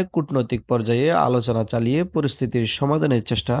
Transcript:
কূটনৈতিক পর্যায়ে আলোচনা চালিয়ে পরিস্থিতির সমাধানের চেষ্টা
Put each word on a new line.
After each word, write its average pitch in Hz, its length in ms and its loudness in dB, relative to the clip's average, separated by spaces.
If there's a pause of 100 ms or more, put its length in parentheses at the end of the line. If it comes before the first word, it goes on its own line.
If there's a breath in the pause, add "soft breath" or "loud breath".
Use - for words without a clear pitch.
কূটনৈতিক 135 640 -2
পর্যায়ে 120 460 0
আলোচনা 123 520 2
চালিয়ে 120 400 0
পরিস্থিতির 131 640 -2
সমাধানের 143 580 0
চেষ্টা 120 360 -2